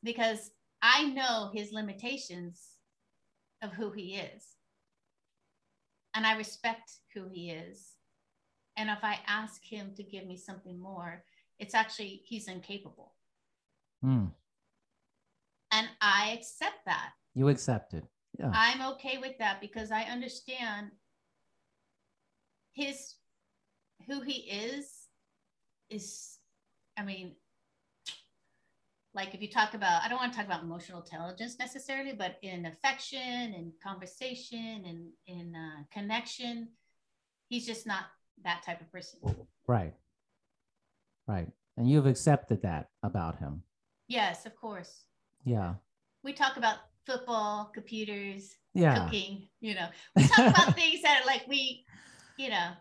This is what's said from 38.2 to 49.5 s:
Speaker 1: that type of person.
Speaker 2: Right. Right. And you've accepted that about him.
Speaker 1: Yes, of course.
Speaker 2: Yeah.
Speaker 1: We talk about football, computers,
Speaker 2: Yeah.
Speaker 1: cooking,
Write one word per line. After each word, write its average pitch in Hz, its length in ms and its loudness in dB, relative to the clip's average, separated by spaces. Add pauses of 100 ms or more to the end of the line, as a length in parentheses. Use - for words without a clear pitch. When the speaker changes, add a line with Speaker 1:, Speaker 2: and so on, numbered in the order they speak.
Speaker 1:
that 175 220 -2
type 170 160 -8
of 165 100 -20
person. - 280 -16 (480)
Speaker 2:
Right. 98 260 2 (1300)
Right. 90 200 -2 (300)
And 117 120 4
you've 143 180 8
accepted 135 560 4
that 80 240 -2 (160)
about 87 340 -2
him. 73 240 -6 (460)
Speaker 1:
Yes, 208 400 0
of 214 80 -16
course. 196 480 -12 (420)
Speaker 2:
Yeah. 101 300 0 (480)
Speaker 1:
We 277 100 -8
talk - 240 2
about 233 200 4 (280)
football, 220 680 -2
computers, 208 840 -8 (180)
Speaker 2:
Yeah. 139 320 6
Speaker 1:
cooking, 107 420 -4 (120)